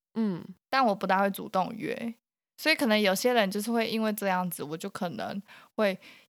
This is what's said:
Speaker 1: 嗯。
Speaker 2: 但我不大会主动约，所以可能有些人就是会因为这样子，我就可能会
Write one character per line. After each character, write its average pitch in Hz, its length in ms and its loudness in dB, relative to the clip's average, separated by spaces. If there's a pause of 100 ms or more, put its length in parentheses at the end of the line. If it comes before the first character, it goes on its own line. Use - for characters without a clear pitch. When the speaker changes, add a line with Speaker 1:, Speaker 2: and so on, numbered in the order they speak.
(140)
Speaker 1:
嗯。 214 280 -2 (280)
Speaker 2:
但 269 140 4
我 208 100 4
不 214 120 -6
大 190 140 4
会 202 100 4
主 - 180 -8
动 180 260 0
约， - 400 -6 (440)
所 302 120 0
以 320 40 6
可 302 120 0
能 214 140 4
有 190 140 4
些 247 180 2
人 208 180 4
就 202 100 -4
是 220 100 -4
会 233 180 0
因 220 140 -2
为 214 100 0
这 208 140 -4
样 185 240 0
子， - 120 -8
我 147 140 -8
就 196 140 -8
可 175 200 -6
能 - 320 -8 (340)
会 196 220 2 (300)